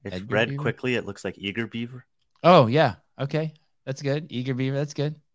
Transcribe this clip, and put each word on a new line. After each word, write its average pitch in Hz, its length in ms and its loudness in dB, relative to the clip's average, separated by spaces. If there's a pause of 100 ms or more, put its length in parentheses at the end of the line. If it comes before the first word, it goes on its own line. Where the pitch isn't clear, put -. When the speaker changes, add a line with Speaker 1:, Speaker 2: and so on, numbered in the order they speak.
Speaker 1:
If 98 80 -8
Speaker 2:
Edgar 98 220 -6
Speaker 1:
read 113 160 4
Speaker 2:
Beaver? 139 120 -6
Speaker 1:
quickly, 127 340 -2
it 104 100 -4
looks 98 180 -12
like 92 140 -4
Eager 101 280 -4
Beaver. 120 380 -10 (380)
Speaker 2:
Oh, 160 240 8
yeah. 123 300 2 (220)
Okay. 151 360 -4 (320)
That's 135 160 -8
good. 143 280 -2
Eager 127 220 -4
Beaver. 131 240 -2
That's 143 180 -4
good. 147 200 -4 (200)